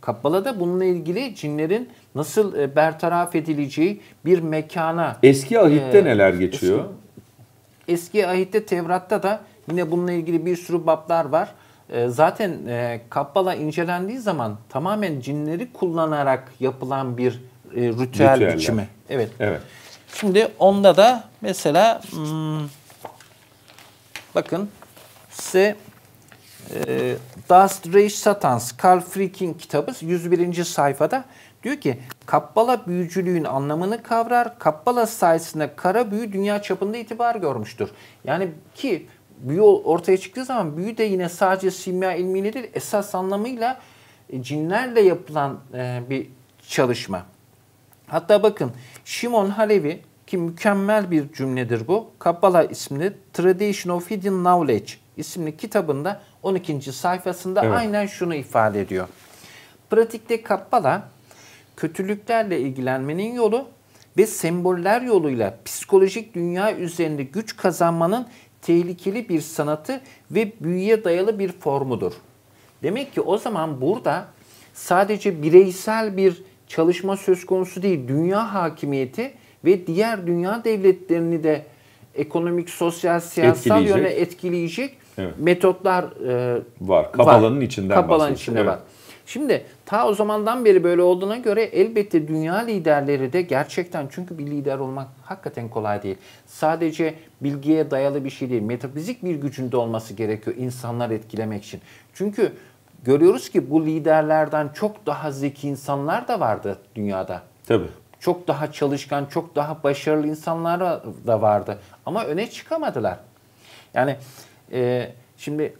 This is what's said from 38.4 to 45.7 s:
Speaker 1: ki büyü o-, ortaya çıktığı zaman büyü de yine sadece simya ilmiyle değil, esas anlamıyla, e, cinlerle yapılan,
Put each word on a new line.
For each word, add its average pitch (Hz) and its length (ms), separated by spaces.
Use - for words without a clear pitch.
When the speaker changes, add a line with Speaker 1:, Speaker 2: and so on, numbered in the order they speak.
Speaker 1:
ki 202 320
büyü 143 220
o-, 208 240
ortaya 180 320
çıktığı 254 280
zaman 202 320
büyü 214 200
de 226 80
yine 185 240
sadece 190 420
simya 180 440
ilmiyle 190 380
değil, 247 220
esas 202 400
anlamıyla, 220 640
e, 131 120
cinlerle 202 580
yapılan, 151 580